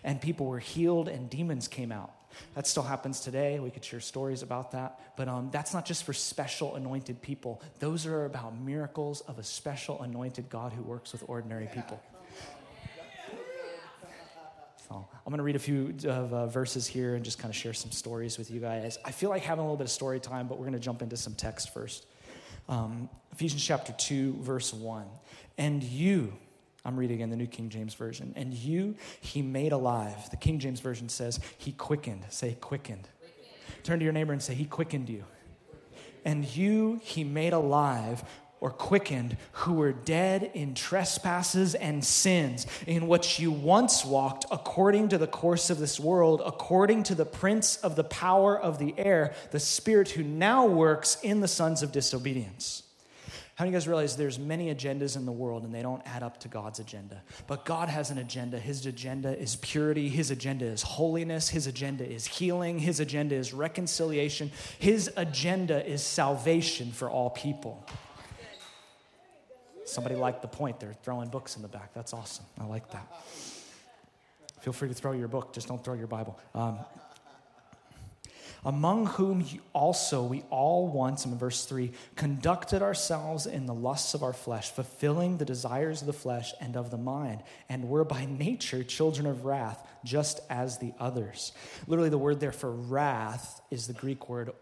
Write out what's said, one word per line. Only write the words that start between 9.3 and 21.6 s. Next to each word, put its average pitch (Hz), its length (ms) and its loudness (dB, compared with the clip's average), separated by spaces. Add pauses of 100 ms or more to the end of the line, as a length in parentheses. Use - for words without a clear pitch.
a 107 60 -12
special - 580 -8
anointed 123 480 -8
God 117 220 -8
who 120 100 -8
works 120 300 -10
with 123 160 -12
ordinary 113 400 -6
people. 107 340 -10 (2750)
So 98 180 -12 (180)
I'm - 60 -8
gonna 147 140 -2
read 143 100 0
a 135 60 0
few 139 340 0 (140)
of, 127 260 0
uh, 120 140 0
verses 127 400 -2
here 123 260 0
and 113 100 -2
just 113 140 -6
kinda 107 160 -8
share 113 180 -4
some 113 200 -8
stories 117 440 -6
with 117 140 -10
you 117 80 -6
guys. 113 460 -4
I 135 80 -8
feel 196 180 0
like 190 140 0
having 156 160 0
a 160 40 0
little 151 120 0
bit 139 80 -4
of 120 80 -4
story 131 260 -2
time, 127 300 -6
but 127 100 -6
we're 131 80 -6
gonna 127 140 -2
jump 117 220 -4
into 117 140 -6
some 110 200 -6
text - 360 -6